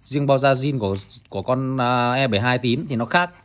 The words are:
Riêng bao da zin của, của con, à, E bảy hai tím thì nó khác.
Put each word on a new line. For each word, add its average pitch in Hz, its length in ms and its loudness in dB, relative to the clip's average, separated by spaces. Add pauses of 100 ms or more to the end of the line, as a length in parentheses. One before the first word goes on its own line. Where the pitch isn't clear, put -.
Riêng 143 220 -2
bao 139 100 4
da 135 160 4
zin 131 260 -2
của, 98 160 0 (340)
của 98 120 -6
con, 131 400 -2
à, 123 320 2
E 135 140 0
bảy 104 140 0
hai 123 160 2
tím 123 320 0
thì 139 60 -4
nó 117 100 -2
khác. 175 260 0 (140)